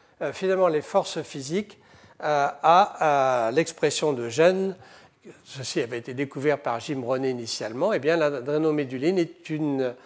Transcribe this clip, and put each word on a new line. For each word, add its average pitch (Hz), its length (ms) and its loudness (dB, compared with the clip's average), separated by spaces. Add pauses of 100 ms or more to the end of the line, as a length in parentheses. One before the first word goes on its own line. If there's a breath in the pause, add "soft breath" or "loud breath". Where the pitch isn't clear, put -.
(220 soft breath)
euh, 143 100 -4
finalement 185 360 2
les 151 120 2
forces 180 420 -2
physiques, 156 560 -6 (440 soft breath)
euh, 147 260 2 (140)
à, 143 840 4
à - 20 -2
l'expression 151 640 0
de 120 140 -4
gènes. 185 480 2 (680 loud breath)
Ceci 135 360 -6
avait 120 180 -4
été 123 160 -10
découvert 139 440 -2
par 117 220 -4
Jim 131 240 -6
Rohn 131 200 -2
initialement. 123 680 -2
Eh 185 60 0
bien, 151 180 0
l'adrénoméduline 147 1000 0
est 165 320 -4
une, 139 440 -2 (120)